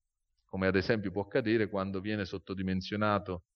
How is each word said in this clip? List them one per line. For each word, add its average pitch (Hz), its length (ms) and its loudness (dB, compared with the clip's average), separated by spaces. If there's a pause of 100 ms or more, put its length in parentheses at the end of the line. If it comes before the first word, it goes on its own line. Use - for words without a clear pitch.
(440)
come 95 220 0
ad 95 100 4
esempio 98 360 2
può 101 100 -2
accadere 110 460 2
quando 95 320 -2
viene 104 240 -2
sottodimensionato 95 1200 -2 (120)